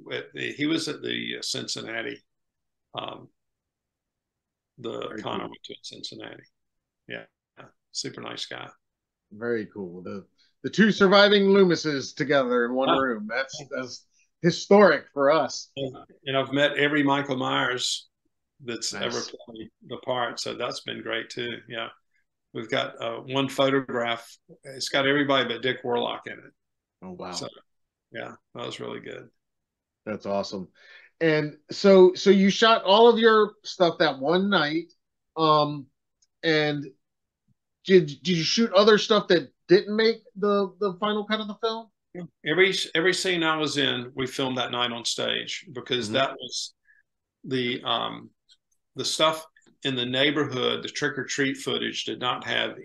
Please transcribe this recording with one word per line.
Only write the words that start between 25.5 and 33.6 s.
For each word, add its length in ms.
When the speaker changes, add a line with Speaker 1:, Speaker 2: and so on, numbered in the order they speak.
Speaker 1:
Dick 220
Warlock 440
in 60
it. 200
Speaker 2:
Oh, 80
wow. 200
Speaker 1:
So, 160
yeah, 220
that 100
was 140
really 220
good. 280
Speaker 2:
That's 200
awesome. 440
And 380
so, 440
so 140
you 200
shot 340
all 260
of 100
your 340